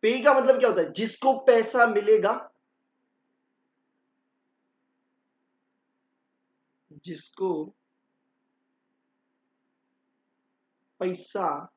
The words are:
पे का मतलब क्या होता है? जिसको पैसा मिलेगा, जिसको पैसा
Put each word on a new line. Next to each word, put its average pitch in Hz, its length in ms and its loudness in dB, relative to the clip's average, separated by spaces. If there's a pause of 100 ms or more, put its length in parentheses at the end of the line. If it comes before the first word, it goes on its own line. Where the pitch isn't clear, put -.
पे 233 220 0
का 285 100 6
मतलब 254 240 4
क्या 240 100 2
होता 180 140 0
है? 151 100 -4
जिसको 226 400 -2 (140)
पैसा 233 400 4
मिलेगा, 208 480 2 (4000)
जिसको 180 480 -10 (3500)
पैसा 185 480 -6 (280)